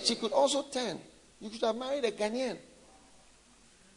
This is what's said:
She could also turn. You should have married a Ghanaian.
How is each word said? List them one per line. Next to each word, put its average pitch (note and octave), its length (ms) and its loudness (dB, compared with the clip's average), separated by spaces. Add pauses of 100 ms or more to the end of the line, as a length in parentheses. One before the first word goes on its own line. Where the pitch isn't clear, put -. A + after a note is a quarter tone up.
She A#3 120 2
could A3+ 160 -2
also C#4 320 4
turn. B3 360 -4 (400)
You G#3 120 -12
should A3+ 120 -4
have A3+ 120 4
married C4 300 -2
a G#3+ 60 2
Ghanaian. A3 460 -2 (1400)